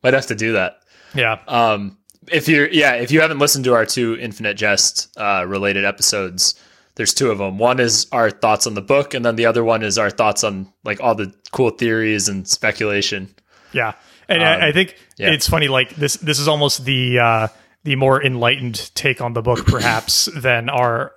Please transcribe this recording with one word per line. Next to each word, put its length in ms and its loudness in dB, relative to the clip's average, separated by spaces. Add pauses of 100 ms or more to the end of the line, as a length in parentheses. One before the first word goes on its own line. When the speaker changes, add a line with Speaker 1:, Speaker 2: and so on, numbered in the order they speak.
Speaker 1:
might 100 4
have 140 2
to 80 -4
do 180 -2
that. 260 -2 (360)
Speaker 2:
Yeah. 320 0
Speaker 1:
Um, 500 0 (320)
if 200 0
you're, 200 4
yeah, 260 4
if 160 -2
you 100 6
haven't 180 0
listened 260 2
to 80 4
our 120 4
two 340 -2
Infinite 360 -6
Jest, 640 0
uh, 300 -2
related 380 -2
episodes, 720 -2 (400)
there's 180 -2
two 180 0
of 80 -4
'em. 180 -6
One 220 2
is 320 0
our 200 2
thoughts 360 0
on 60 -6
the 80 -6
book, 320 0
and 100 -6
then 140 0
the 80 2
other 180 2
one 200 2
is 140 -2
our 120 0
thoughts 340 0
on, 240 -4 (160)
like, 160 -6
all 160 0
the 160 -6 (200)
cool 180 0
theories 580 -2
and 200 -6
speculation. 840 -2 (380)
Speaker 2:
Yeah. 220 -4 (340)
And 160 0
Speaker 1:
Um, 40 4 (140)
Speaker 2:
I, 60 2
I 60 2
think 220 0 (220)
Speaker 1:
yeah. 120 0
Speaker 2:
it's 180 0
funny, 220 2
like, 260 0
this, 220 -2
this 220 -2
is 100 0
almost 360 0
the, 340 0
uh, 280 2 (380)
the 100 0
more 260 4
enlightened 720 -2
take 280 -2
on 120 -4
the 80 -4
book, 260 0
perhaps, 580 0
<laughs> 100 -8
than 340 -2
our, 480 -2